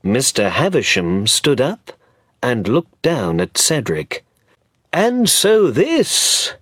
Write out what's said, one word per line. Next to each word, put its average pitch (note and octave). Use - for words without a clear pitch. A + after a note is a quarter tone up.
Mister G#2
Havisham G2+
stood C#3
up F3
and A#2
looked D3+
down D#3
at -
Cedric. -
"And A#3
so G#3
this" -